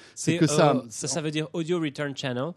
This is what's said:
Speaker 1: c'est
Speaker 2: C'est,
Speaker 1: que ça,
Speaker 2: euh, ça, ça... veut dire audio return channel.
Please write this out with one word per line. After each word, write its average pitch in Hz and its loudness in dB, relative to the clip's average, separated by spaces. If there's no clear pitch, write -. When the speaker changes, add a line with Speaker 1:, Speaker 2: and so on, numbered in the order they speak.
Speaker 1:
c'est - -2
Speaker 2:
C'est, 170 2
Speaker 1:
que 160 6
ça, 151 6
Speaker 2:
euh, 123 -4
ça, - -10
ça... 156 -4
veut 151 -2
dire 151 -2
audio 170 -2
return 143 -4
channel. 135 -4